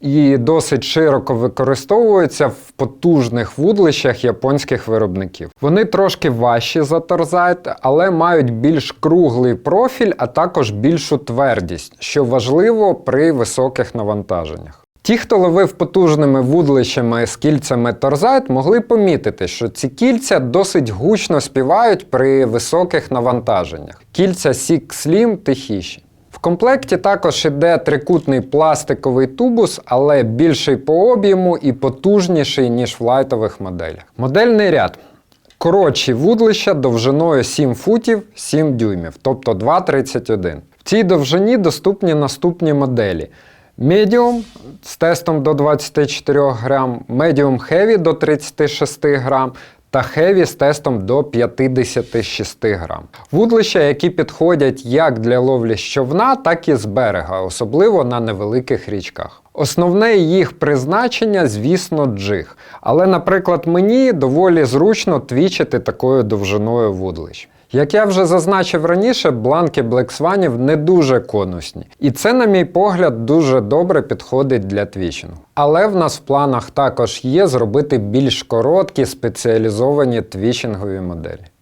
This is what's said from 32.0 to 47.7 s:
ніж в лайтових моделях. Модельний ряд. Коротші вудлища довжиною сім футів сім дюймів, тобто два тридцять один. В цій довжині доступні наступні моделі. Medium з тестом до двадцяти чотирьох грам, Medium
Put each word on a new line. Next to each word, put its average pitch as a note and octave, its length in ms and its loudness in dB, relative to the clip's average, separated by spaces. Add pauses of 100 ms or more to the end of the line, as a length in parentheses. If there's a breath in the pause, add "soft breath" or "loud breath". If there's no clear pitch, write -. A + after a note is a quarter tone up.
ніж A#2+ 300 -2
в A#2+ 40 -6
лайтових B2 580 0
моделях. E2+ 420 -10 (140)
Модельний G#3 520 2
ряд. A#2 300 0 (580 loud breath)
Коротші E3+ 560 2
вудлища G#3+ 600 2
довжиною C3+ 720 2
сім B2+ 320 -2
футів A3+ 460 0 (140)
сім D3+ 420 -2
дюймів, F#2 440 -4
тобто B2+ 320 -2
два B2+ 280 0
тридцять C3+ 480 -2
один. F2+ 320 -4 (160)
В - 120 -12
цій G#3+ 140 2
довжині F3+ 540 2
доступні F#3+ 560 0
наступні D3+ 600 -2
моделі. A#2+ 560 -2 (500 soft breath)
Medium G#3+ 600 2 (420)
з - 140 -20
тестом E3 460 0
до D#3 100 2
двадцяти D3 520 0
чотирьох C#3 560 0
грам, C3 480 -2
Medium C#3 640 0